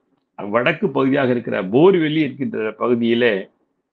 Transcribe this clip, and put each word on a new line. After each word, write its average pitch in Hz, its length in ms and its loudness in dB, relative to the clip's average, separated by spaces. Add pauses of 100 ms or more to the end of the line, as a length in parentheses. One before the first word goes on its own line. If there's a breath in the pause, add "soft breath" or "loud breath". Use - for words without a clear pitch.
(360)
வடக்கு 127 540 -2
பகுதியாக 135 420 0
இருக்கிற 113 320 -4
போரிவெல்லி 156 540 2
இருக்கின்ற 123 540 -4
பகுதியிலே 117 760 0 (440)